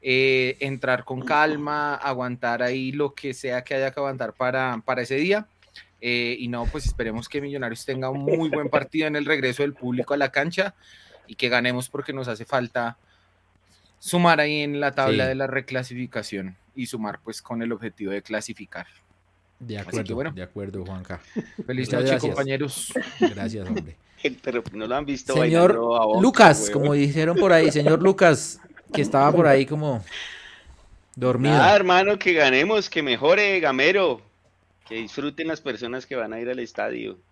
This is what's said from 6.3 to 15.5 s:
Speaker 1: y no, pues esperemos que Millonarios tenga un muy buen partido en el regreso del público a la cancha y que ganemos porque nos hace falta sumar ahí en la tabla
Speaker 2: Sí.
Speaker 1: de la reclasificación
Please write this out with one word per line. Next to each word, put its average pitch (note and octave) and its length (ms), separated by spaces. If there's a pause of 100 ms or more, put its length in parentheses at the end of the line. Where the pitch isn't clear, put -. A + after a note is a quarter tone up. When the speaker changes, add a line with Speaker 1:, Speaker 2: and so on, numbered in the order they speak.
Speaker 1:
y A#2+ 100
no, A#2+ 180
pues C#3+ 180
esperemos A2+ 460
que D3 100
Millonarios C3+ 460
tenga C3 240
un C#3 140
muy D#3+ 260
buen D3+ 180
partido D#3 380
en D3+ 100
el D3 80
regreso C#3 380
del C#3+ 100
público B2 400
a C#3+ 60
la C3+ 140
cancha F3 420 (520)
y A2+ 100
que B2+ 120
ganemos B2 400
porque C#3 240
nos C3+ 160
hace A2+ 160
falta A#2+ 540 (1000)
sumar F3 420
ahí D3+ 200
en D3 200
la C#3+ 120
tabla C3 320
Speaker 2:
Sí. C3 60
Speaker 1:
de C3 40
la C3+ 120
reclasificación B2 1120 (180)